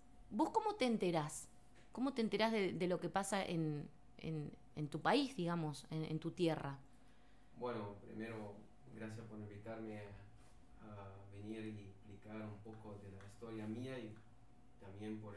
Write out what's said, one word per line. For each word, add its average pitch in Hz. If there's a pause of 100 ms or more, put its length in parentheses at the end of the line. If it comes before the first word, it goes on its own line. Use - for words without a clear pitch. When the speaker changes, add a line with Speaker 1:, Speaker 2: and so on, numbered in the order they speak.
(300)
Speaker 1:
¿vos 294
cómo 427
te 262
enterás? 175 (440)
¿Cómo 269
te 233
enterás 220
de, 202
de 175
lo 175
que 175
pasa 196
en, 160 (320)
en, - (240)
en 151
tu 156
país, 247
digamos, 170
en, 160
en 156
tu 165
tierra? 143 (800)
Speaker 2:
Bueno, 113 (100)
primero, 107 (420)
gracias 110
por 110
invitarme 107
a, -
a 101
venir 110
y 107
explicar 107
un 107
poco 110
de 98
la -
historia 110
mía 127
y 110 (680)
también 104
por 104